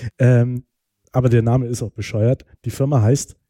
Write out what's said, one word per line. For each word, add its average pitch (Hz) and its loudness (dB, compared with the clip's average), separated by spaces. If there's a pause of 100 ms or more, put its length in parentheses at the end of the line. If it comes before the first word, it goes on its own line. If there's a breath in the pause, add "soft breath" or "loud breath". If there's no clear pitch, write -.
(200 loud breath)
Ähm, 123 2 (480)
aber 127 0
der 117 4
Name 120 0
ist 120 -8
auch 107 -8
bescheuert. 110 -2 (220 soft breath)
Die 120 -6
Firma 135 0
heißt 127 0 (120)